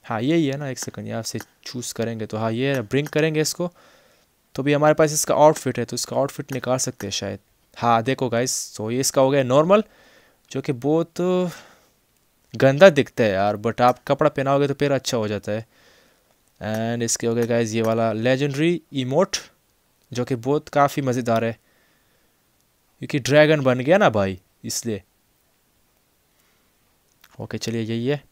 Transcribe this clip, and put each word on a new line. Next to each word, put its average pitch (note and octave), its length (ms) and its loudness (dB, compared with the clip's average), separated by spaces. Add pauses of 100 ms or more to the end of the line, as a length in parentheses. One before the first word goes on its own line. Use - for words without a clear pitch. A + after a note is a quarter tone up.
हाँ, A2+ 180 -6
यही D#3 240 2
है C3+ 100 -2
ना, C#3+ 120 -8
एक B2+ 100 -8
सेकंड, G#2+ 300 -10
यहाँ A2+ 140 -6
से - 160 -8 (260)
चूज़ - 300 -10
करेंगे A2+ 320 -6
तो G#2+ 100 -8
हाँ, A2+ 160 -2
ये C3 280 -2
ब्रिंग C3+ 280 -2
करेंगे D#3 320 0
इसको, F3 300 -4 (840)
तो C3+ 80 -4
भी C#3+ 100 2
हमारे D3+ 220 4
पास D3+ 180 4
इसका - 220 -2
आउटफिट D3+ 440 4
है, A#2 60 -2
तो B2 120 -8
इसका - 200 -6
आउटफिट C3+ 360 -4
निकाल B2+ 260 -2
सकते - 280 -6
हैं F#2+ 60 -6
शायद। G2+ 260 -8 (380)
हाँ, A#2 260 2
देखो C3 260 -2
गाइस, A#2+ 260 -2 (220)
so A2 140 -6
ये B2 100 -2
इसका C3+ 220 2
हो C3+ 80 4
गया C#3 120 2
नॉर्मल, D#3+ 400 4 (680)
जो C3+ 100 -6
कि C#3+ 120 -4
बहुत D3+ 480 -2 (1300)
गंदा C3+ 360 8
दिखता C#3 340 0
है G#2+ 60 4
यार, G2+ 260 0
but A2 240 -4
आप B2 260 4
कपड़ा C#3+ 240 2
पहनाओगे C#3 380 0
तो C#3 60 -2
फिर C#3+ 180 0
अच्छा C3 240 -2
हो A2 120 -2
जाता G#2 240 -6
है। A2+ 140 -6 (920)
And A2+ 420 -4
इसके A#2 240 -4
हो A#2 80 0
गया A#2+ 100 0
गाइस A#2 300 0
ये A2+ 80 0
वाला A2+ 300 0
लेजेंडरी C#3 680 0 (120)
इमोट, C#3 440 -2 (760)
जो A#2+ 120 -4
कि C3 100 -4
बहुत C3 340 -2
काफ़ी C#3+ 340 2
मज़ेदार A#2+ 420 0
है, A2+ 80 -4 (1500)
क्योंकि C#3+ 200 -4
ड्रैगन D3+ 420 6
बन B2+ 200 2
गया D#3+ 180 4
ना F#3 120 6
भाई, G2 280 -2 (260)
इसलिए। A2+ 380 -6 (2500)
ओके, A2+ 180 -10
चलिए, A#2 240 -6
यही A#2 240 -4
है। C#3+ 260 -2